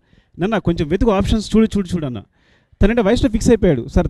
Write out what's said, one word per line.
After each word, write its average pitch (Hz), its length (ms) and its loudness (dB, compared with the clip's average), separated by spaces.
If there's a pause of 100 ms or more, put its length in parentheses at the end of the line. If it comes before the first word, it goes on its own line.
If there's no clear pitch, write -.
(400)
నన్ను 202 200 -2
కొంచెం 170 280 -2
వెతుకు 196 240 0
ఆప్షన్స్ 202 440 -2
చూడు, 220 120 4 (100)
చూడు, 190 100 -4
చూడు" 170 180 -4
అన్న. 120 180 -8 (580)
తనంటే 226 200 4
వైష్ణవ్ 220 300 0
ఫిక్స్ 214 180 0
అయిపోయాడు. 170 380 2
"సార్ 170 220 0